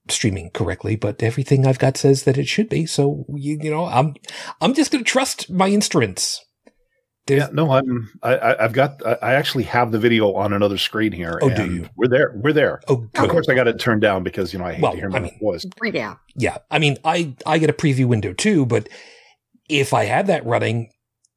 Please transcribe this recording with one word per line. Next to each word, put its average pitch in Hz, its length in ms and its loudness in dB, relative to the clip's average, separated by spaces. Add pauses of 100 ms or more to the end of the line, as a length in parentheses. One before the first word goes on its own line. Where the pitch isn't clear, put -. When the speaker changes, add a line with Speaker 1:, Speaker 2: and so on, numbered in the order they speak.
Speaker 1:
streaming 95 420 -2
correctly, 90 460 -4
but - 260 -4
everything 131 440 2
I've 131 120 2
got 135 180 0
says 139 280 4
that 131 120 4
it 139 120 -2
should 220 200 0
be. 156 180 0
So, 143 380 -2 (120)
you, 147 260 -6
you 156 80 -4
know, 156 140 -2
I'm, 143 300 0 (460)
I'm 208 140 2
just 302 160 2
gonna 254 140 0
trust - 460 -2
my 185 180 2
instruments. 175 760 0 (840)
There's 139 180 2
Speaker 2:
Yeah, 143 80 -6
no, 147 200 0
I'm, 123 380 0 (120)
I, 123 140 2
I, 113 280 2
I've 117 100 0
got, 139 320 2
I, 113 160 0
I 120 120 0
actually 135 300 0
have 117 280 0
the 113 60 0
video 107 360 4
on 101 180 -2
another 101 240 0
screen 110 340 -2
here. 85 300 -6
Speaker 1:
Oh, 147 80 2
do 107 140 0
Speaker 2:
and 90 120 -2
Speaker 1:
you? 85 220 -8
Speaker 2:
we're 123 120 2
there. 131 260 2
We're 120 180 0
there. 143 340 2
Speaker 1:
Oh, 139 100 4
Speaker 2:
Of 117 160 -10
Speaker 1:
good. - 180 2
Speaker 2:
course, 170 180 2
I 143 60 4
got 127 120 4
it 110 120 0
turned 110 240 2
down 98 220 2
because, 90 280 -6
you 95 60 -8
know, 87 80 -6
I 87 80 -6
hate 165 80 -2
Speaker 1:
Well, 131 100 2
Speaker 2:
to - 60 -8
hear - 80 -8
Speaker 1:
I 95 60 -4
Speaker 2:
my - 80 -2
Speaker 1:
mean, - 200 -10
Speaker 2:
voice. - 240 -4 (160)
Speaker 3:
Right, 226 140 -6
yeah. 110 220 -6 (200)
Speaker 1:
Yeah, 107 220 -2 (120)
I 151 80 -2
mean, 147 240 2
I, 160 320 -2 (120)
I 156 100 2
get 160 140 2
a - 20 -4
preview 135 320 0
window 104 300 0
too, 175 320 2
but 113 240 -2 (800)
if 143 240 0
I 113 100 2
have 123 220 0
that 185 180 0
running, 113 460 -2 (460)